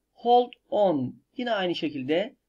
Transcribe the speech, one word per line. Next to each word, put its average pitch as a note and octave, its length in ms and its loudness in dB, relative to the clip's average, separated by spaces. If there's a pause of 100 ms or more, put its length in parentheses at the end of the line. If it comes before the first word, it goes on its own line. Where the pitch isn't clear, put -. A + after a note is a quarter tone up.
(140)
Hold A#3+ 400 2 (160)
on, D#3+ 540 0 (140)
yine A#3+ 140 -4
aynı F#3 240 -2
şekilde D3+ 600 -4 (140)